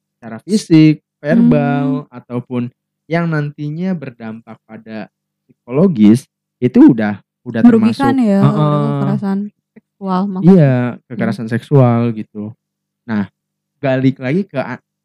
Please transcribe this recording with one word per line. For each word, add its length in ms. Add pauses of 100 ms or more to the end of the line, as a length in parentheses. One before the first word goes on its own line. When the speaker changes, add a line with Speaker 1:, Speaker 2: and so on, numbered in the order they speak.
(100)
Speaker 1:
secara 300
fisik, 640 (140)
verbal, 840
Speaker 2:
Hmm. 80
Speaker 1:
ataupun 520 (420)
yang 240
nantinya 640
berdampak 680
pada 500 (320)
psikologis, 800 (320)
itu 260
udah, 380 (220)
udah 180
Speaker 2:
Merugikan 560
Speaker 1:
termasuk, 80
Speaker 2:
ya, 160
Speaker 1:
heeh. 160
Speaker 2:
udah 240 (160)
kekerasan 420 (320)
seksual 560
maksudnya. 220
Speaker 1:
Iya, 260 (140)
Speaker 2:
Hmm. 180
Speaker 1:
kekerasan 420
seksual 520 (120)
gitu. 320 (600)
Nah, 240 (480)
balik 400
lagi 260
ke 140
a-, 240 (240)